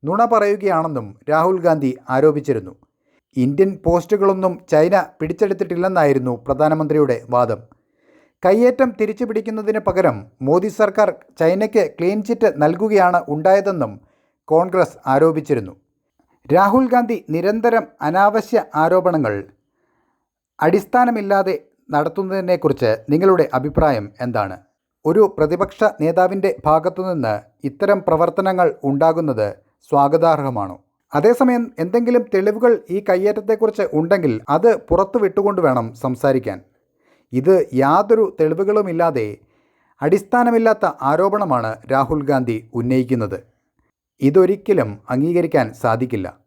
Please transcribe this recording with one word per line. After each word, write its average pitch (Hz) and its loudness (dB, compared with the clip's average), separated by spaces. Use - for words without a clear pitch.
നുണ 185 -2
പറയുകയാണെന്നും 190 0
രാഹുൽ 165 2
ഗാന്ധി 151 2
ആരോപിച്ചിരുന്നു. 139 0
ഇന്ത്യൻ 139 2
പോസ്റ്റുകളൊന്നും 185 0
ചൈന 175 2
പിടിച്ചെടുത്തിട്ടില്ലെന്നായിരുന്നു 170 -2
പ്രധാനമന്ത്രിയുടെ 147 0
വാദം. 117 0
കയ്യേറ്റം 247 2
തിരിച്ചുപിടിക്കുന്നതിന് 214 -4
പകരം 175 0
മോദി 185 2
സർക്കാർ 208 2
ചൈനയ്ക്ക് 196 2
ക്ലീൻ 196 -2
ചിറ്റ് 226 2
നൽകുകയാണ് 180 2
ഉണ്ടായതെന്നും 185 0
കോൺഗ്രസ് 175 0
ആരോപിച്ചിരുന്നു. 151 0
രാഹുൽ 202 2
ഗാന്ധി 233 0
നിരന്തരം 220 0
അനാവശ്യ 208 0
ആരോപണങ്ങൾ 165 0
അടിസ്ഥാനമില്ലാതെ 196 0
നടത്തുന്നതിനെക്കുറിച്ച് 165 -2
നിങ്ങളുടെ 170 4
അഭിപ്രായം 139 -2
എന്താണ്? 104 -4
ഒരു 180 4
പ്രതിപക്ഷ 170 -2
നേതാവിൻ്റെ 180 0
ഭാഗത്തുനിന്ന് 160 -2
ഇത്തരം 202 0
പ്രവർത്തനങ്ങൾ 175 0
ഉണ്ടാകുന്നത് 143 0
സ്വാഗതാർഹമാണോ? 143 0
അതേസമയം 240 2
എന്തെങ്കിലും 240 0
തെളിവുകൾ 208 2
ഈ 202 -2
കയ്യേറ്റത്തെക്കുറിച്ച് 208 0
ഉണ്ടെങ്കിൽ 165 0
അത് 185 2
പുറത്തു 196 0
വിട്ടുകൊണ്ട് 196 -2
വേണം 127 0
സംസാരിക്കാൻ. 127 -2
ഇത് 135 2
യാതൊരു 202 2
തെളിവുകളുമില്ലാതെ 165 -2
അടിസ്ഥാനമില്ലാത്ത 220 2
ആരോപണമാണ് 165 0
രാഹുൽ 147 0
ഗാന്ധി 123 -2
ഉന്നയിക്കുന്നത്. 120 -2
ഇതൊരിക്കലും 180 2
അംഗീകരിക്കാൻ 156 0
സാധിക്കില്ല. 117 -4